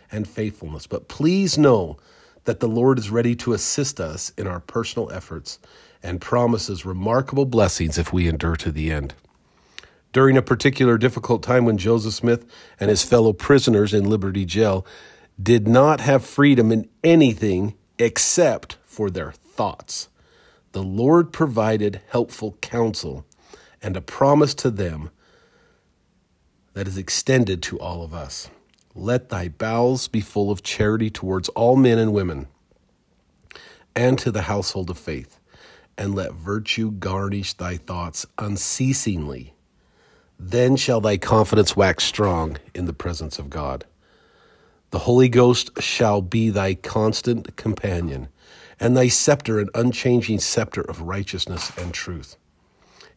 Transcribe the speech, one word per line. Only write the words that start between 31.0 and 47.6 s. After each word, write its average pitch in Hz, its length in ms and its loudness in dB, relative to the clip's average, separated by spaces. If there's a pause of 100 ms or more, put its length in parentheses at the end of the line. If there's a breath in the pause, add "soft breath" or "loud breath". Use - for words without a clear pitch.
towards 95 400 -4
all 117 260 4
men 123 220 6
and 110 160 2
women, 85 320 -2 (1500 loud breath)
and 127 240 2
to 123 120 -2
the 98 120 -4
household 95 480 -4
of 85 80 -8
faith, 69 400 -12 (580 soft breath)
and 101 160 -4
let 95 200 -6
virtue 104 580 -4
garnish 98 640 -6
thy 90 240 -8
thoughts 87 500 -10 (100)
unceasingly. 98 1160 -4 (840)
Then 123 360 2
shall 123 260 0
thy 104 160 2
confidence 107 580 2
wax 95 280 2
strong 82 540 -2 (180)
in 87 100 -6
the 73 80 -6
presence 80 460 -10
of 71 100 -14
God. 71 360 -8 (1040 soft breath)
The 87 80 -4
Holy 123 300 4
Ghost 123 420 4 (100)
shall 104 400 0
be 113 300 0
thy 98 240 -2
constant - 800 -4
companion, 85 720 -6 (520 soft breath)